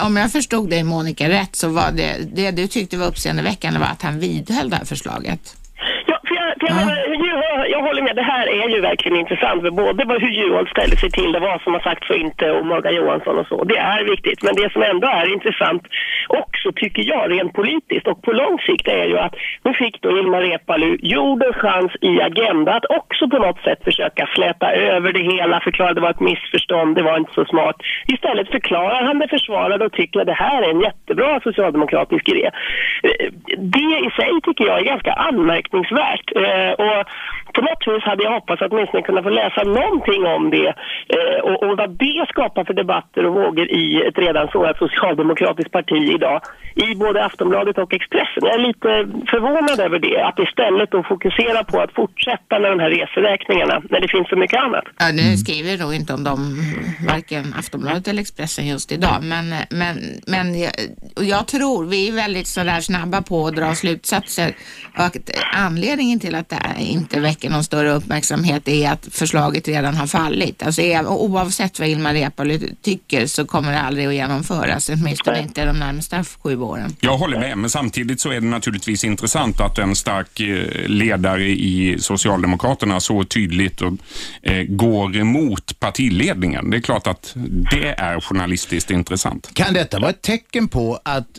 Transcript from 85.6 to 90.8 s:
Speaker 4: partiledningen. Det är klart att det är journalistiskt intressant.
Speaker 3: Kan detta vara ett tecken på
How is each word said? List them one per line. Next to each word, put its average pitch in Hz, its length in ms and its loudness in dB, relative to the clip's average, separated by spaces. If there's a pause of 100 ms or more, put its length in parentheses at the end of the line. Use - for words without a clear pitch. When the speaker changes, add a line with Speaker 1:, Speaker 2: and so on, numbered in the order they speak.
Speaker 4:
partiledningen. 101 920 0
Det 107 60 2
är 117 40 0
klart 113 260 0
att - 260 -4 (380)
det 156 280 0
är 85 220 -2
journalistiskt 90 680 -2
intressant. 92 640 -2
Speaker 3:
Kan 185 200 2
detta 147 240 0
vara 127 120 2
ett - 120 -6
tecken 226 460 -2
på 117 360 -2